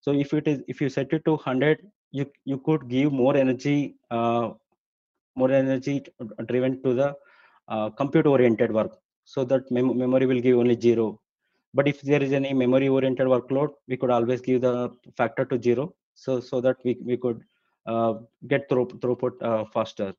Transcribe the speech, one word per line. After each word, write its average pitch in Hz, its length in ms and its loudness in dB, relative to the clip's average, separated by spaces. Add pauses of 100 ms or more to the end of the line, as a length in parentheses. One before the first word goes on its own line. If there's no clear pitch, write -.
So 143 120 -4
if 143 200 -2
it 151 140 -2
is, 143 220 -2
if 127 120 -10
you 143 80 0
set - 240 -4
it 156 120 -2
to 156 120 2
hundred, 143 480 0 (280)
you, 139 180 -6 (140)
you 135 140 -6
could 147 300 -2
give 135 240 0
more 135 240 2
energy, 135 600 0 (140)
uh, 117 400 -2 (880)
more 127 140 2
energy 135 500 0
t-, - 120 -20 (340)
driven 127 380 -2
to 127 100 0
the, 139 220 -2 (520)
uh, 107 220 -4
compute 143 360 0
oriented 123 460 4
work, 107 200 0 (320)
so 135 200 -4
that 131 280 -2
mem-, 123 260 0
memory 127 280 2
will 127 140 2
give 127 160 4
only 120 240 2
zero. 113 400 2 (540)
But 139 140 2
if 139 120 -4
there 139 220 2
is 135 100 0
any 135 220 0
memory 131 340 2
oriented 131 380 0
workload, 131 440 0 (160)
we 127 100 -6
could 123 140 -2
always 120 300 0
give 127 220 0
the 123 280 0 (260)
factor 123 280 -2
to 120 160 -4
zero, 120 340 0 (200)
so, 127 260 -4
so 127 200 -4
that 131 240 0
we, 123 200 -2
we 123 120 -2
could, 120 260 -4 (440)
uh, 113 280 0 (320)
get 139 220 -2
through, 127 180 2
throughput, 123 560 -6
uh, 110 220 -2 (100)
faster. 107 440 -4